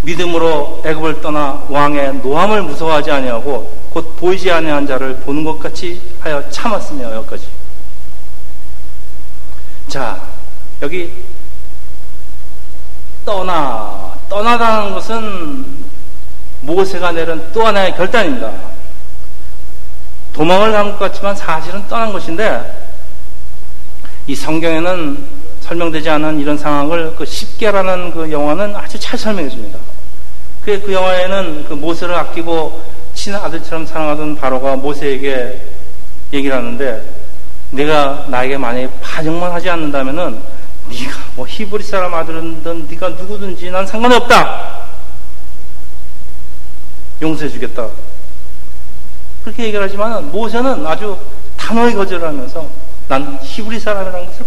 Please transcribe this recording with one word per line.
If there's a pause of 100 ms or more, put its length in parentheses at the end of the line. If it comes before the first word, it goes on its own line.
"믿음으로
애굽을
떠나
왕의
노함을
무서워하지
아니하고, (100)
곧
보이지
아니한
자를
보는
것
같이 (180)
하여
참았으며."
여기까지. (2500)
자, (600)
여기 (2250)
떠나, (160)
떠나다는
것은 (800)
모세가
내린 (120)
또
하나의
결단입니다. (1800)
도망을
간
것
같지만
사실은
떠난
것인데, (1400)
이
성경에는 (200)
설명되지
않은
이런
상황을
그
십계라는
그
영화는
아주
잘
설명해
줍니다. (880)
그,
그
영화에는
그
모세를
아끼고 (300)
친아들처럼
사랑하던
바로가
모세에게 (720)
얘기를
하는데, (680)
"네가
나에게
만약에 (120)
반역만
하지
않는다면은, (480)
네가 (160)
뭐
히브리
사람
아들이든
네가
누구든지
난
상관이
없다. (2500)
용서해
주겠다." (1600)
그렇게
얘기를
하지만은,
모세는
아주 (400)
단호히
거절을
하면서, (400)
"난
히브리
사람이라는
것을